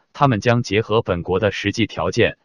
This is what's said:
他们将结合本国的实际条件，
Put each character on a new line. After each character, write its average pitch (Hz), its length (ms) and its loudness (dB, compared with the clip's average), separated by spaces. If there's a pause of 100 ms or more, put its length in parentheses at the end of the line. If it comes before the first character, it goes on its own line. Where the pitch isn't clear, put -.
(120)
他 - 140 0
们 110 140 2
将 120 240 2
结 101 180 0
合 110 180 0
本 87 220 -2
国 90 160 -2
的 98 140 0
实 - 180 -4
际 104 160 0
条 85 240 -4
件， 98 340 2